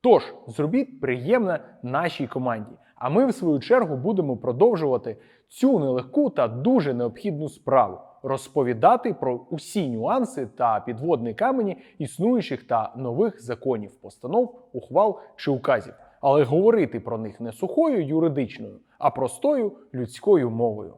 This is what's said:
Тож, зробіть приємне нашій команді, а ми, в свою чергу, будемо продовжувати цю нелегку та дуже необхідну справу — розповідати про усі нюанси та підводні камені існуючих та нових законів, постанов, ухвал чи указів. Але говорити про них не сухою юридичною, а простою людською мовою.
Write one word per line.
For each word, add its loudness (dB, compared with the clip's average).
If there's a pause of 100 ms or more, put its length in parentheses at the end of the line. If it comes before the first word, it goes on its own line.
Тож, 6 (120)
зробіть -2
приємне 0 (220)
нашій -4
команді, -6 (240)
а -6
ми, 4
в 0
свою 0
чергу, 2
будемо -2
продовжувати 0 (320)
цю 2
нелегку 0
та 0
дуже 2
необхідну -4
справу — 2 (240)
розповідати 2
про -4 (100)
усі -4
нюанси -2
та 0
підводні -2
камені -2 (220)
існуючих -2
та -2
нових -2
законів, -4 (100)
постанов, -4 (140)
ухвал 0 (180)
чи -4
указів. 0 (260)
Але 4
говорити 2
про -8
них -10
не -8
сухою 0
юридичною, -2 (180)
а 2
простою -2 (220)
людською 0
мовою. -4